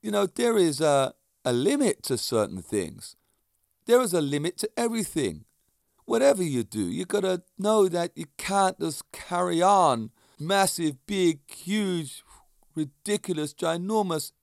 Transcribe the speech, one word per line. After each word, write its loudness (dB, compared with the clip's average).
you -8
know, 2
there 0
is 2
a, 2
a 0
limit 2
to -2
certain -2
things. -6
There 6
is -2
a 2
limit -2
to -4
everything, -4
whatever 2
you -2
do, -4
you -4
gotta -2
know 4
that -4
you -10
can't 0
just -6
carry -2
on 4
massive, 0
big, 0
huge, -4
ridiculous, -4
ginormous -2